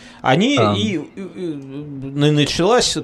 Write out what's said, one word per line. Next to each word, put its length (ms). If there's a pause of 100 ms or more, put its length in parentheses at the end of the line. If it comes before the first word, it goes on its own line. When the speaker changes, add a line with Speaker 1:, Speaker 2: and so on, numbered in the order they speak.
(220)
Speaker 1:
Они 360
Speaker 2:
Ам. 160
Speaker 1:
и, 220
и, 240
и 340
на-, 760
началась 720